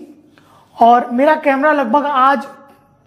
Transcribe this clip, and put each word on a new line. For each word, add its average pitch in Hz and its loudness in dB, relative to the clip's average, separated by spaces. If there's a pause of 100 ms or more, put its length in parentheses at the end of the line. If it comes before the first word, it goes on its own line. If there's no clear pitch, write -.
(760)
और 240 2
मेरा 285 0
camera 294 -2
लगभग 277 -2
आज 277 0 (600)